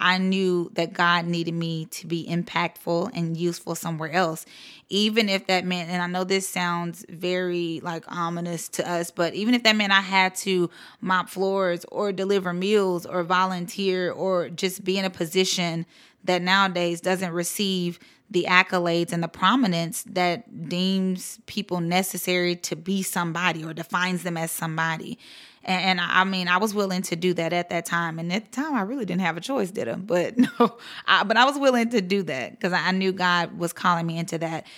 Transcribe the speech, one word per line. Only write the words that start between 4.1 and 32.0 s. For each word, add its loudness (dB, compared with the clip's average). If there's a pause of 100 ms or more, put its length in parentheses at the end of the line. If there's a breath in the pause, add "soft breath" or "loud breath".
else. 0 (420 loud breath)
Even 2
if 0
that 2
meant, -2
and -2
I -2
know -2
this 0
sounds -4
very, -2
like, -8
ominous -4
to -4
us, -2
but 0
even 2
if 4
that 2
meant 2
I 6
had 2
to 0 (320 loud breath)
mop 0
floors 0
or -2
deliver 0
meals 2
or -4
volunteer 0
or 0
just -4
be 0
in 0
a 0
position -2 (400 soft breath)
that 2
nowadays 2
doesn't 0
receive -2 (320 soft breath)
the 2
accolades 2
and 0
the -2
prominence 0
that -2
deems -2
people -4
necessary 0
to -6
be -4
somebody -2
or -8
defines -2
them -4
as -2
somebody. -4 (440 loud breath)
And, 0
and 2
I, 4
I 6
mean, -2
I 4
was 2
willing 0
to -2
do 2
that 0
at 0
that -4
time. 0
And -4
at -2
the -6
time, -2
I 2
really -4
didn't -2
have 0
a -8
choice, -2
did -4
I? -4
But 0
<laughs> 4
no, 4 (300 loud breath)
I, 6
but 2
I 8
was 2
willing 4
to 2